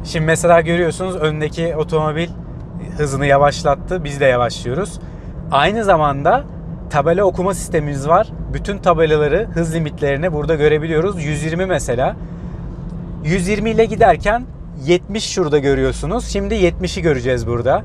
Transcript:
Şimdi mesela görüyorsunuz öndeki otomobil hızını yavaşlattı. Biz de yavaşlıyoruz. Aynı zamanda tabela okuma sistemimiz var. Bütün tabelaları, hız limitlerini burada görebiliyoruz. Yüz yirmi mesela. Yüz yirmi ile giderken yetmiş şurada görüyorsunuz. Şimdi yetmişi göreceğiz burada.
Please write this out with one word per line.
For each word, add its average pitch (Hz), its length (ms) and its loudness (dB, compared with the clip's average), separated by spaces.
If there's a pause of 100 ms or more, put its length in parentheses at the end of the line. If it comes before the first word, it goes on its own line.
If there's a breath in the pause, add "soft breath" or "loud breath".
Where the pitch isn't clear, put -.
Şimdi 160 220 -2
mesela 170 360 6
görüyorsunuz 175 540 0
öndeki 151 600 -2
otomobil 156 540 -2 (680)
hızını 139 280 0
yavaşlattı. 143 800 2
Biz 139 160 -6
de 143 60 4
yavaşlıyoruz. 123 760 0 (520 loud breath)
Aynı 180 320 2
zamanda 160 600 2 (460)
tabela 165 340 2
okuma 185 300 0
sistemimiz 147 540 -4
var. 180 200 4 (260)
Bütün 202 240 -4
tabelaları, 160 760 2
hız 165 220 -2
limitlerini 147 580 -2
burada 147 220 0
görebiliyoruz. 156 720 2
Yüz 151 180 -2
yirmi 165 220 -2
mesela. 143 500 0 (1080 loud breath)
Yüz 175 240 0
yirmi 214 220 0
ile 226 160 4
giderken 220 600 2 (380)
yetmiş 180 480 0
şurada 151 280 2
görüyorsunuz. 139 680 0
Şimdi 196 280 -2
yetmişi 175 460 0
göreceğiz 127 460 0
burada. 120 380 0